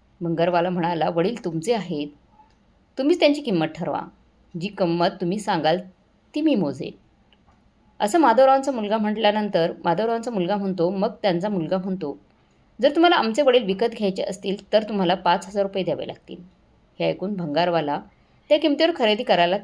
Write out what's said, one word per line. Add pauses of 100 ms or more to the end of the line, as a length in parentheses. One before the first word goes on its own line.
(220)
भंगारवाला
म्हणाला,
"वडील
तुमचे
आहेत, (880)
तुम्हीच
त्यांची
किंमत
ठरवा. (600)
जी
किंमत (140)
तुम्ही
सांगाल (580)
ती
मी
मोजेल." (1080)
असं
माधवरावांचा
मुलगा
म्हटल्यानंतर (120)
माधवरावांचा
मुलगा
म्हणतो,
मग (100)
त्यांचा
मुलगा
म्हणतो, (640)
"जर
तुम्हाला
आमचे
वडील
विकत
घ्यायचे
असतील
तर
तुम्हाला
पाच
हजार
रुपये
द्यावे
लागतील." (640)
हे
ऐकून
भंगारवाला (480)
त्या
किमतीवर
खरेदी
करायला